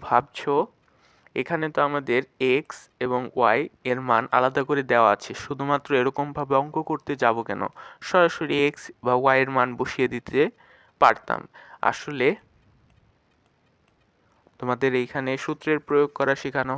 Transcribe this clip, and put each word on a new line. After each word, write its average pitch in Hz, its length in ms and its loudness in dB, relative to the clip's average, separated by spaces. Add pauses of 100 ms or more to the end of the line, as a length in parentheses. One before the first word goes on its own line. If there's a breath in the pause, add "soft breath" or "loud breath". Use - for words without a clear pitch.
ভাবছো, - 460 0 (880 soft breath)
এখানে 156 240 -2 (100)
তো - 40 2 (100)
আমাদের 135 320 0 (340)
এক্স - 220 -6 (280)
এবং 123 160 -2 (140)
ওয়াই 117 240 4 (320)
এর 123 80 0 (100)
মান 117 140 4 (140)
আলাদা 131 320 2
করে 139 220 0
দেওয়া 117 240 6
আছে, - 160 -14 (140)
শুধুমাত্র 139 440 -4 (120)
এরকমভাবে 143 600 -4
অঙ্ক 147 140 -10 (140)
করতে 151 240 -6 (100)
যাব 117 140 4 (100)
কেন, 98 140 -6 (480 loud breath)
সরাসরি 170 460 2 (120)
এক্স - 160 -4 (220)
বা 123 160 2
ওয়াই 135 220 4
এর 131 120 -2
মান 127 140 2 (100)
বসিয়ে 127 340 -2
দিতে 123 260 -4 (640 soft breath)
পারতাম। - 400 2 (400 loud breath)
আসলে 139 460 -2 (2250)
তোমাদের 127 320 0 (100)
এইখানে 131 360 -4
সূত্রের 151 500 -4
প্রয়োগ 147 220 2 (100)
করা 135 220 2
শেখানো 131 360 -4